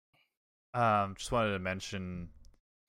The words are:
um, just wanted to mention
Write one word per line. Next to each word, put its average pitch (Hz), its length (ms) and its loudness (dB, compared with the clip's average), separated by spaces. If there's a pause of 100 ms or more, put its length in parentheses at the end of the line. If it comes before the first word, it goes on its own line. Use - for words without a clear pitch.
(720)
um, 107 460 4
just - 120 -8
wanted 113 220 2
to 95 60 0
mention 92 720 -6 (580)